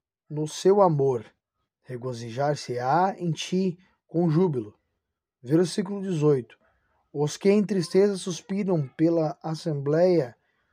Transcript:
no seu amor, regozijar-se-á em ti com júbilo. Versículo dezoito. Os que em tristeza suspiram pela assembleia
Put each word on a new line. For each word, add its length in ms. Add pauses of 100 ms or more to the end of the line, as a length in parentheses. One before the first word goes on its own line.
(280)
no 200
seu 340
amor, 420 (600)
regozijar-se-á 1400
em 120
ti 460 (300)
com 200
júbilo. 460 (720)
Versículo 580
dezoito. 560 (560)
Os 240
que 140
em 120
tristeza 540
suspiram 680 (100)
pela 460
assembleia 920 (380)